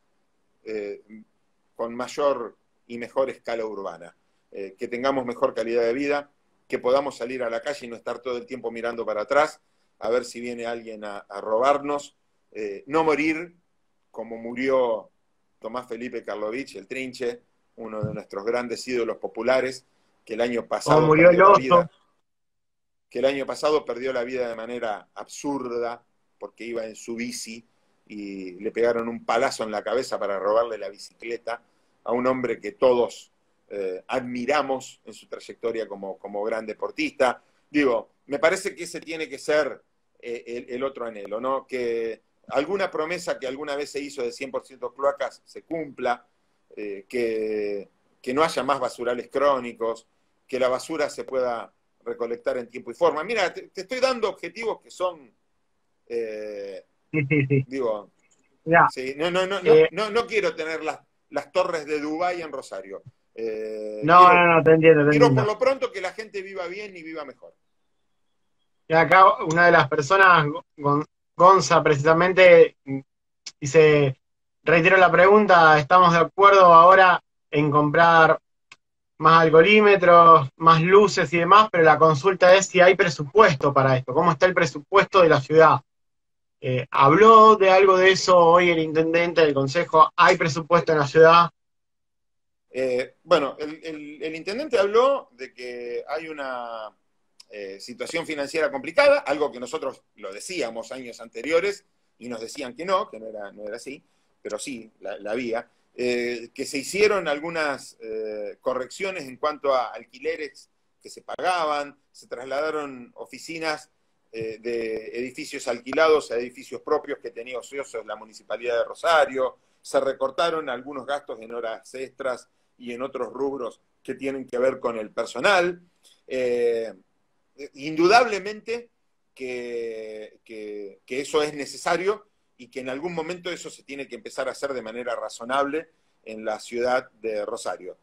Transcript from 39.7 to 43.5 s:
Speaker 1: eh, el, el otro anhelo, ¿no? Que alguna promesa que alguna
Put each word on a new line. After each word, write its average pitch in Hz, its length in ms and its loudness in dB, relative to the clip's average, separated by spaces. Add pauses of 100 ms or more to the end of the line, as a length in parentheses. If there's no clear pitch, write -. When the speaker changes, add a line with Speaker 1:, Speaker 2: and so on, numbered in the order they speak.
Speaker 1:
eh, 120 260 -12
el, 120 240 -12
el 123 140 -8
otro 135 220 -10
anhelo, 104 340 -12
¿no? 131 260 -6
Que 117 560 -8 (280)
alguna 175 420 -4
promesa 170 480 -8
que 127 80 -10
alguna 143 300 -10